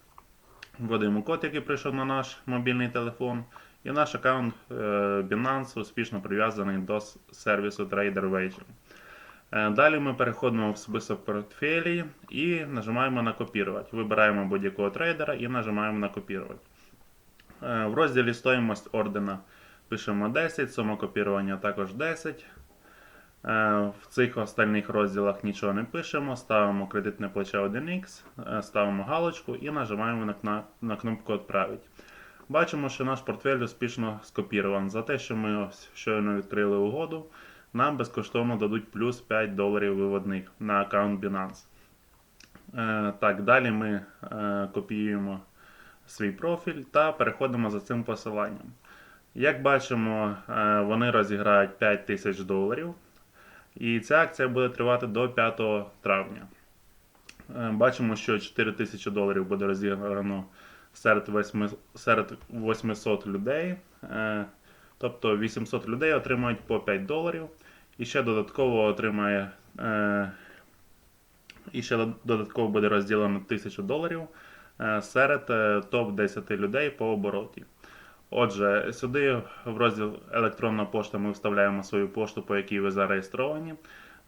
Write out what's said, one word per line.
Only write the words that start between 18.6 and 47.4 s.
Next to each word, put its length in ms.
ордена» 460
пишемо 400
десять, 440
сума 240
копірування 600
також 380
десять. 520
Е, 480
в 60
цих 280
остальних 520
розділах 560
нічого 280
не 120
пишемо, 520
ставимо 500
кредитне 420
плече 300
один 300
ікс, 360
е, 160
ставимо 420
галочку 520
і 140
нажимаємо 540
на 100
кна-, 280
на 140
кнопку 360
«Отправить». 560
Бачимо, 400
що 160
наш 160
портфель 380
успішно 640
скопірований. 680
За 120
те, 160
що 180
ми 200
ось 280
щойно 420
відкрили 400
угоду, 500
нам 240
безкоштовно 600
дадуть 340
плюс 300
п'ять 340
доларів 420
виводних 640
на 200
аккаунт 440
Binance. 400
Е, 420
так, 220
далі 280
ми, 340
е, 520
копіюємо 640
свій 260
профіль 500
та 300
переходимо 580